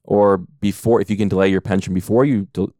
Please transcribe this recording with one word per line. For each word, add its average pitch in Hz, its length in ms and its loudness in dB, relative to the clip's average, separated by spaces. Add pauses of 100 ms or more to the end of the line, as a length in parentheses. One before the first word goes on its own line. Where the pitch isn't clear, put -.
or 101 340 2
before, 101 640 -2
if 98 80 -6
you 104 80 -4
can 104 120 -2
delay 95 200 2
your 95 120 0
pension 95 320 -4
before 107 320 0
you 107 280 -2
del-, 95 260 -4